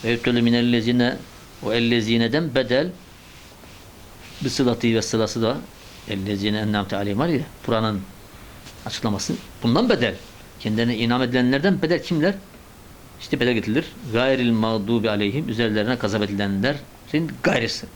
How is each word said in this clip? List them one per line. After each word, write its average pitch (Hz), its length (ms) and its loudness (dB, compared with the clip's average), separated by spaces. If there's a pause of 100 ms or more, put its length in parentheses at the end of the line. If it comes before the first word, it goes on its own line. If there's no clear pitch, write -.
"Ve 113 80 0
yübdelü 120 300 2
minel 120 320 4
lezine", 120 440 2 (480)
o 110 80 0
el 117 180 2
lezineden 117 640 2
bedel. 131 340 2 (1500)
Bir 131 80 -2
sılatı 123 380 2
ve 113 140 4
sılası 110 400 0
da 113 160 2 (520)
el 98 160 -4
lezine 104 320 0
en'amte 104 380 0
aleyhim 101 240 -2
var 156 80 2
ya, 156 120 0 (260)
Kur'an'ın 110 360 2 (840)
açıklaması. - 480 -4 (300)
Bundan 156 260 4
bedel. 120 260 2 (440)
Kendilerine 117 380 0
inam 120 240 2
edilenlerden 127 600 2
bedel 165 220 0
kimler? 175 320 0 (880)
İşte - 180 -4
bedel 123 140 2
getirilir. 113 320 0 (280)
"Gayril 127 380 4
mağdubi 110 580 2
aleyhim", 104 400 0
üzerlerine 110 460 0
gazap 107 260 0
edilenlerin 104 1120 -2 (120)
gayrısı. 127 520 0